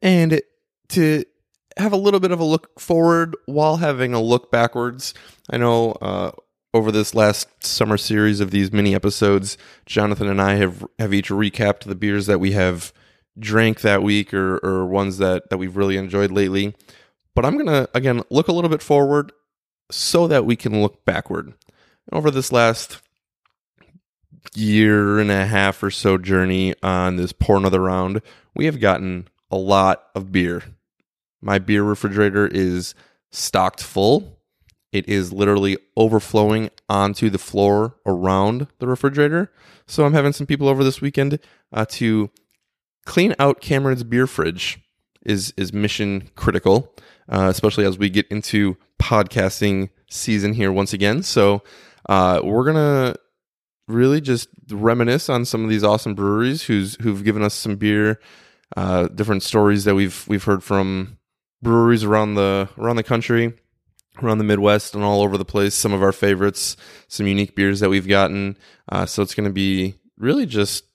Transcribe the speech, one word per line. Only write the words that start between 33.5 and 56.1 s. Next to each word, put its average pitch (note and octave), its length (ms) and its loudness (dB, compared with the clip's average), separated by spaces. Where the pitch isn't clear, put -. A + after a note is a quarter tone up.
full. A#2+ 560 0
It G2 160 -2
is F#2+ 240 -2
literally G2 460 2
overflowing A2 760 2
onto G2+ 420 0
the F#2+ 80 -4
floor G2+ 640 0
around G2 640 0
the B2+ 80 -6
refrigerator. D3 680 0
So - 180 2
I'm C#3+ 80 4
having C#3+ 200 2
some C#3+ 140 -8
people C#3+ 220 0
over C3+ 160 4
this C3 160 0
weekend, C#3 380 -2
uh, A2 180 -2
to A2 400 0
clean F#3+ 340 0
out C#3 220 2
Cameron's C3+ 440 -2
beer A#2+ 220 0
fridge - 540 -6
is, G2+ 320 -2
is F#2+ 160 -6
mission G2+ 640 -4
critical, G2 580 0
uh, F#2+ 220 0
especially G#2 340 0
as F#2+ 140 -2
we G2+ 100 0
get G2 200 -2
into G2+ 480 -2
podcasting G2 880 0
season G#2 460 -2
here G#2 160 0
once F#2+ 220 -2
again. G#2 300 0
So, G2+ 400 2
uh, F#2 360 2
we're A2 200 0
gonna C#3+ 520 0
really C3 320 2
just B2+ 280 -4
reminisce A#2 580 0
on B2 160 0
some A2+ 200 -4
of A2 60 -2
these G#2+ 140 0
awesome G#2+ 300 2